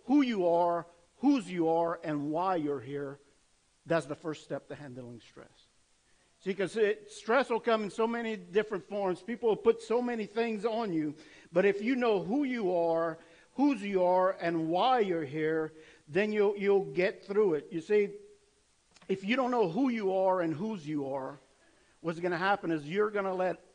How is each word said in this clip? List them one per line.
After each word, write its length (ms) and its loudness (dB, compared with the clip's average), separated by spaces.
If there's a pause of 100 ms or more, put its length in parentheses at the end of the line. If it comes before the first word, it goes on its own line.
who 180 4
you 260 2
are, 380 2 (320)
whose 320 2
you 200 0
are, 340 0
and 260 -4
why 260 0
you're 240 -2
here, 380 -10 (680)
that's 200 0
the 80 -8
first 300 -10
step 240 -10
to 60 -12
handling 460 -16
stress. 280 -20 (920)
See, 140 -4
'cause 220 -4
it, 340 0
stress 400 0
will 100 -2
come 220 2
in 80 -4
so 160 -2
many 300 -4
different 500 -4
forms. 360 -4
People 260 -4
will 80 2
put 260 2
so 180 0
many 260 -4
things 380 -4
on 280 -2
you. 220 -2 (360)
But 140 2
if 180 2
you 140 0
know 260 2
who 220 0
you 300 -2
are, 440 0 (360)
whose 280 2
you 220 0
are, 280 4
and 360 -2
why 320 4
you're 240 0
here, 480 -2 (360)
then 240 0
you'll, 240 2
you'll 280 4
get 400 -2
through 300 2
it. 160 -4
You 100 -4
see, 280 2 (1000)
if 160 -2
you 120 2
don't 140 2
know 180 2
who 220 2
you 240 0
are 260 4
and 140 0
whose 320 -6
you 260 -4
are, 260 -6 (640)
what's 200 -6
gonna 180 -2
happen 320 0
is 180 -2
you're 220 0
gonna 240 -2
let 240 -2 (160)